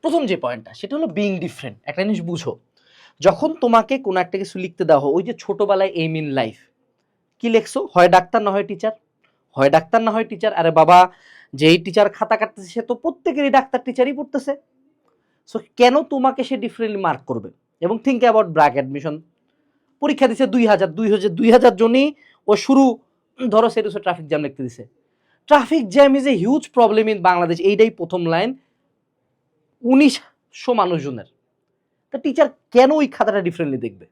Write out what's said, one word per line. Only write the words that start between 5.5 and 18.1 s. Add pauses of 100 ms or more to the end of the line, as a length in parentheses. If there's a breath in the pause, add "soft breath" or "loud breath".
aim
in (120)
life, (800)
কি
লেখছো?
হয়
ডাক্তার,
না
হয়
টিচার, (640)
হয়
ডাক্তার,
না
হয়
টিচার।
আরে
বাবা, (560 soft breath)
যেই
টিচার (100)
খাতা
কাটতেছে,
সে
তো
প্রত্যেকেরই
ডাক্তার,
টিচারই
পড়তেছে। (1000)
So, (200)
কেন
তোমাকে
সে
differently
মার্ক
করবে? (320)
এবং
think (120)